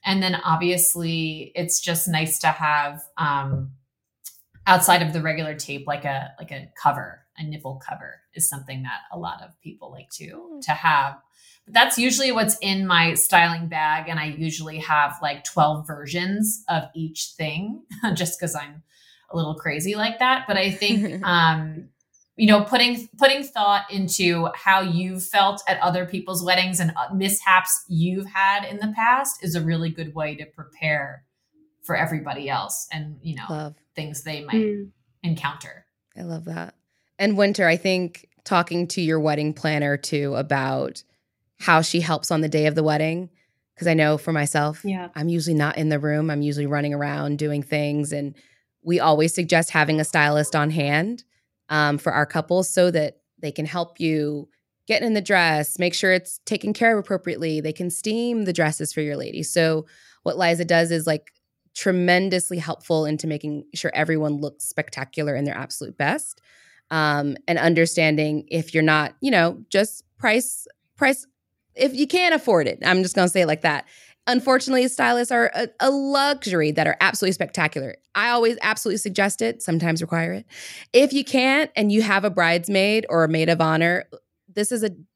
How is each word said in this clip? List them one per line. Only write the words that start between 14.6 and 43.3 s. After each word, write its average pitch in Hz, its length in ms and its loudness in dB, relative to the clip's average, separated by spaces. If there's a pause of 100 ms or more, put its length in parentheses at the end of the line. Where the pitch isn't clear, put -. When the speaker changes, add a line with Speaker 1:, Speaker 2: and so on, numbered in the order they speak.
Speaker 1:
have, 147 420 0
like, 143 220 -4
twelve 151 440 0
versions 175 840 -4
of 160 140 0 (100)
each 160 440 -8
thing, 170 460 -6 (160)
<laughs> 214 140 -2
just 165 260 -4
'cause 165 160 -6
I'm 147 280 -12 (480)
a 170 60 -4
little 156 180 -2
crazy 165 400 -4
like 220 240 -4
that. 254 280 2
But 196 100 0
I 190 140 0
think, 202 520 -2
Speaker 2:
<laughs> - 20 -2
Speaker 1:
um, 160 640 2 (460)
you 220 120 4
know, 208 160 8
putting, 240 440 0 (100)
putting 277 260 4
thought 202 480 0
into 175 640 0
how 190 260 4
you've 185 440 -2
felt 202 420 2
at 185 140 0
other 180 240 0
people's 180 380 -6
weddings 180 360 2
and, 165 120 0
uh, - 220 -6
mishaps 190 720 2
you've 185 400 0
had 196 380 0
in 185 120 -10
the 214 180 -6
past 247 480 2
is 165 120 -2
a 170 60 -2
really 165 280 -2
good 160 260 -10
way 151 200 -6
to 151 100 -14
prepare 147 800 -6 (600)
for 165 120 -4
everybody 147 540 -4
else 107 420 -6
and, 151 300 -10
you 160 140 -8
know, - 140 -14
Speaker 2:
Love. 151 260 -10 (200)
Speaker 1:
things 151 280 -10
they 147 220 -10
might 220 100 -4
Speaker 3:
Mm. 208 340 -2 (340)
Speaker 1:
encounter. 151 600 -6 (300)
Speaker 2:
I - 60 -16
love 165 240 -10
that. 170 300 -12 (420)
And 202 200 0
Winter, 202 300 4
I 165 80 6
think 180 540 -2 (160)
talking 175 440 0
to 185 120 -2
your 160 180 2
wedding 151 340 0
planner 147 440 0
too 143 380 -2
about 135 680 -2 (560)
how 165 220 6
she 170 180 0
helps 160 320 -2
on 160 80 2
the 156 80 0
day 151 200 2
of 151 80 0
the 156 80 0
wedding, 160 460 0 (460)